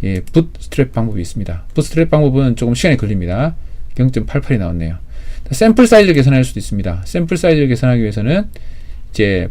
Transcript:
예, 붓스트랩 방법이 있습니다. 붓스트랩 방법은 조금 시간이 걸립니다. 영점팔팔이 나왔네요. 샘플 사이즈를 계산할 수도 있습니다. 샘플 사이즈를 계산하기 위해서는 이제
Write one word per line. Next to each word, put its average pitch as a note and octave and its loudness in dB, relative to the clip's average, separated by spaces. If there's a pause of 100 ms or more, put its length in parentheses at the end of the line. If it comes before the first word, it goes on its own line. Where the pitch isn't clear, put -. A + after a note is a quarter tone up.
예, F#2+ -2
붓스트랩 - -2
방법이 A2+ -2
있습니다. F2 -6
붓스트랩 D#3+ 0
방법은 C3+ 2
조금 A#2+ 0
시간이 C#3 2
걸립니다. G2+ -2 (420)
영점팔팔이 B2+ 0
나왔네요. E2+ -4 (540)
샘플 A3 4
사이즈를 G#3 6
계산할 C3+ 4
수도 - -6
있습니다. F#2 -4
샘플 E3+ -2
사이즈를 D#3+ 4
계산하기 B2 2
위해서는 A2+ 0 (640)
이제 F#2+ 0